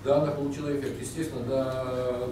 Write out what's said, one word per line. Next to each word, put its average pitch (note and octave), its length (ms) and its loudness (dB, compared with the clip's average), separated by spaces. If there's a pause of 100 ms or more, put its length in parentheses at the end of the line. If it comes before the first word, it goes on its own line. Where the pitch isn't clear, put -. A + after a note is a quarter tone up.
Да, C#3+ 200 6
она D3+ 80 2
получила C#3+ 440 -2
эффект. C3 240 -2
Естественно, C#3 460 -4
до B2+ 880 0